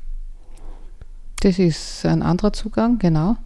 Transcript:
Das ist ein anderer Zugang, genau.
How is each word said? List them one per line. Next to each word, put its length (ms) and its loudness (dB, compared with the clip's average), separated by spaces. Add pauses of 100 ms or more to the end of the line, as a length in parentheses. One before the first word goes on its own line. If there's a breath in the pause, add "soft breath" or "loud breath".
(1400 soft breath)
Das 180 4
ist 460 0
ein 180 2
anderer 280 2
Zugang, 460 0
genau. 480 4